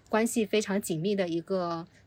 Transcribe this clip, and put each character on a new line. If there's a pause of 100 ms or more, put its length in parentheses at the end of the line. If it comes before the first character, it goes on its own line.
关
系
非
常
紧
密
的
一
个， (220)